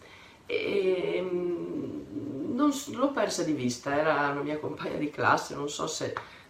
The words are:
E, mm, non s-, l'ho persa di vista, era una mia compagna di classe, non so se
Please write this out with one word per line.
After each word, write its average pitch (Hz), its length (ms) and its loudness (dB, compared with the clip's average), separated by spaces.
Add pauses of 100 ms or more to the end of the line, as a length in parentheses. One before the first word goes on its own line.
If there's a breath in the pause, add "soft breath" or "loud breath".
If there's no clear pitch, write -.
(460 loud breath)
E, 180 760 2
mm, - 1300 -4
non 285 180 4
s-, - 200 -6
l'ho 262 180 2
persa 214 320 2
di 156 100 2
vista, 131 440 0
era 147 340 4
una 143 120 -2
mia 151 160 -2
compagna 151 380 -6
di 147 140 -2
classe, 131 440 2
non 143 140 -4
so 160 180 -4
se - 280 -4 (360 loud breath)